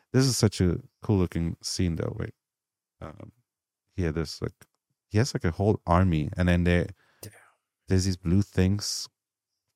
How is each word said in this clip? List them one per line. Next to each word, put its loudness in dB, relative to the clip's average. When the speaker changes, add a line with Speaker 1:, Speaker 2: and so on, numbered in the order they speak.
Speaker 1:
this 4
is 0
such 0
a 2
cool 2
looking -2
scene -2
though. -6
Wait, -10
um, -18
here, -2
there's, -6
like, -8
he 0
has, 0
like, -6
a 2
whole 0
army, 2
and 2
then 2
there, 2
Speaker 2:
Damn. -18
Speaker 1:
there's 2
these -2
blue 0
things -2